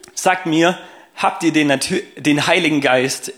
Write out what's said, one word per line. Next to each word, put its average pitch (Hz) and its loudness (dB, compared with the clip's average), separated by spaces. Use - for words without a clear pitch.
„Sagt 180 0
mir, 165 2
habt - -2
ihr 160 2
den 151 2
Natü-, 139 -2
den 147 0
Heiligen 160 2
Geist 131 0